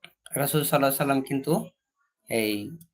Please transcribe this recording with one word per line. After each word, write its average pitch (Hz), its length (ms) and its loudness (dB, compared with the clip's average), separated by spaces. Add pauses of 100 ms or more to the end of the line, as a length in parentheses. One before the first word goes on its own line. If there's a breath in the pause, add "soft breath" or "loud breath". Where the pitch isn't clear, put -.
(360)
রাসূল 143 280 0
সাল্লাল্লাহু - 120 0
আলাইহি 135 220 2
সাল্লাম 139 240 2
কিন্তু 147 440 -2 (640)
এই 107 400 -2 (240)